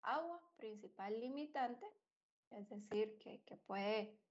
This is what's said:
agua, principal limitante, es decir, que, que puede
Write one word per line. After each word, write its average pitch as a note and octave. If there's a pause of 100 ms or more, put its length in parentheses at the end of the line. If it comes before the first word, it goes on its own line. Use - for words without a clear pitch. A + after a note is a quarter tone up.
agua, E4 (140)
principal G#3
limitante, C4+ (640)
es G3+
decir, G#3
que, -
que -
puede G#3 (120)